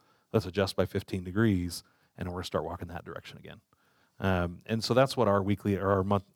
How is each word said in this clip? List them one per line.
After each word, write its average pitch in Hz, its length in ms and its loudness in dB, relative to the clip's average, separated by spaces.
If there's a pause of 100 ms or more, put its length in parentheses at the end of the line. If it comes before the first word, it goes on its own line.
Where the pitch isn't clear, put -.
(320)
Let's 113 140 2
adjust 95 300 0
by 92 100 2
fifteen 95 380 -4
degrees, 92 580 2 (340)
and 90 120 -8
we're 90 60 -8
gonna 90 100 -6
start 78 200 -2
walking 85 240 -8
that 85 160 -12
direction - 340 -14
again." 73 220 -18 (600)
Um, 87 460 0
and 113 180 -2
so 120 100 0
that's 131 220 4
what 120 100 2
our 101 160 4
weekly, 101 340 0
or 95 140 0
our 98 140 4
month, 101 180 2 (120)